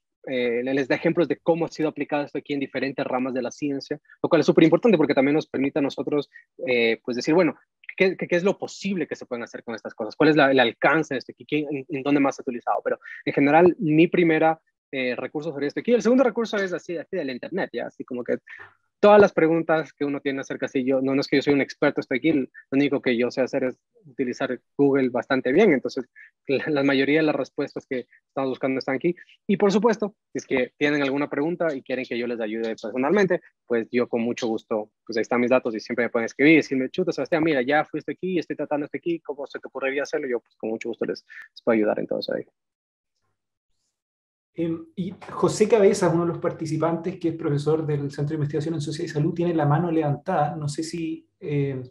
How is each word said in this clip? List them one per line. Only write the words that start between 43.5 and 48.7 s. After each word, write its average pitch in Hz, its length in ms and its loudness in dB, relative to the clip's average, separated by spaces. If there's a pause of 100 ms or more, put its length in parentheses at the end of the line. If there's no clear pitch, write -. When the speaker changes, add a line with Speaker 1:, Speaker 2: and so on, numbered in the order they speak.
Speaker 2:
Em, 165 280 -4 (100)
y 180 180 -6 (180)
José 185 360 2
Cabezas, 202 460 4
uno 170 100 2
de 170 60 -2
los 160 80 -4
participantes, 165 800 -4
que 165 80 -2
es 160 80 -2
profesor 151 500 0
del 143 240 -4
Centro 147 200 -4
de 156 60 -4
Investigación 151 400 -4